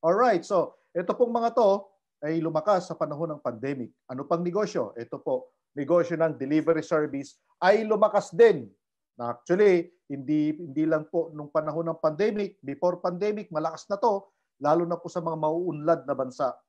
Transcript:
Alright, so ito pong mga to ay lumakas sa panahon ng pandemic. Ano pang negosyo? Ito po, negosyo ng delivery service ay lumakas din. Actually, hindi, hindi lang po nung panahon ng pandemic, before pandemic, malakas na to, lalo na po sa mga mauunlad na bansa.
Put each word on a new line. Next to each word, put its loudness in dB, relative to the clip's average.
Alright, 4
so 0
ito -2
pong 2
mga 0
to 4
ay -2
lumakas 0
sa -10
panahon -4
ng -12
pandemic. -6
Ano -10
pang 0
negosyo? -2
Ito -10
po, -4
negosyo 0
ng 0
delivery 0
service -4
ay 4
lumakas 2
din. 6
Actually, 2
hindi, -2
hindi -4
lang 0
po -4
nung -12
panahon -2
ng -6
pandemic, -2
before -2
pandemic, -4
malakas -6
na -4
to, 0
lalo 2
na -4
po -14
sa -6
mga -4
mauunlad 0
na -4
bansa. -4